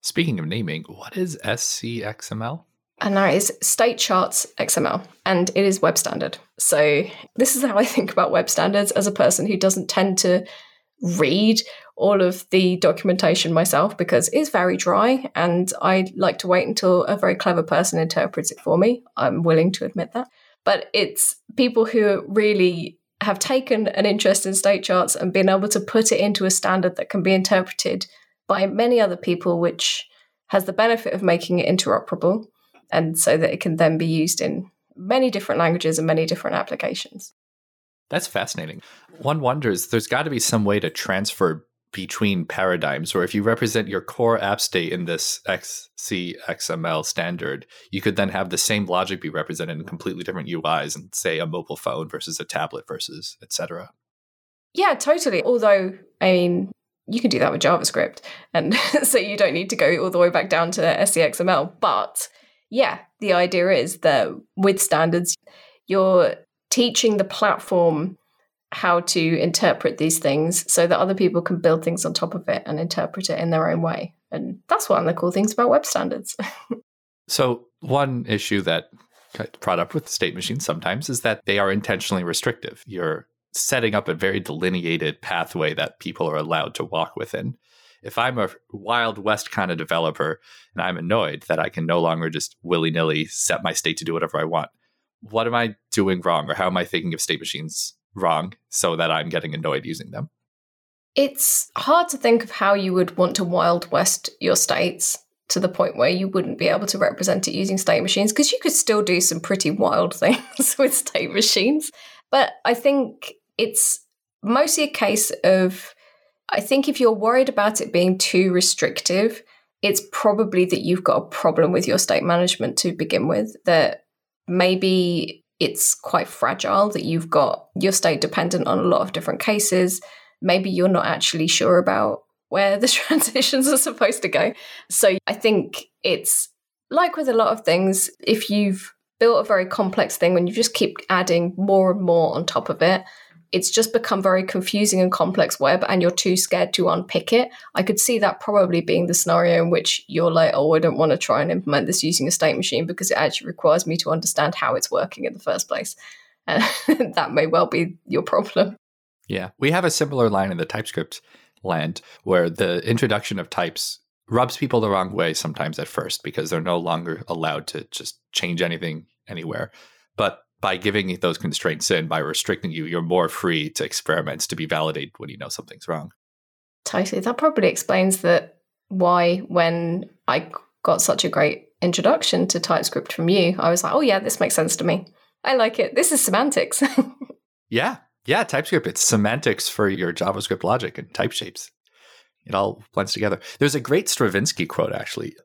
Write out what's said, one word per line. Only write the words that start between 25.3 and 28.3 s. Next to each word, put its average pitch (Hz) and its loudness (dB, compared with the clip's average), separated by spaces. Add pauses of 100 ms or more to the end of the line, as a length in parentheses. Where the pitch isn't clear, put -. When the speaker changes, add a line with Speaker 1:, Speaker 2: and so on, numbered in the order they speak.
Speaker 2:
been 190 4
able 190 2
to 202 2
put 220 2
it - 2
into 196 2
a 190 4
standard 185 2
that - -6
can 190 -2
be 190 4
interpreted 185 0 (400)